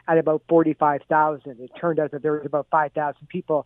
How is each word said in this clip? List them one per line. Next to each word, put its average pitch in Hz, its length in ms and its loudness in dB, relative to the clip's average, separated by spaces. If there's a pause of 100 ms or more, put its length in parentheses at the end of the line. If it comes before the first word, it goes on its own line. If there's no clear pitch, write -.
at 165 100 2
about 156 320 0
forty-five 156 580 2
thousand. 151 520 0
It 127 200 -18
turned 165 200 -2
out 147 120 -2
that 147 100 -10
there 151 120 -2
was 147 120 -6
about 143 240 -4
five 156 220 0
thousand 147 380 -6
people 160 360 -4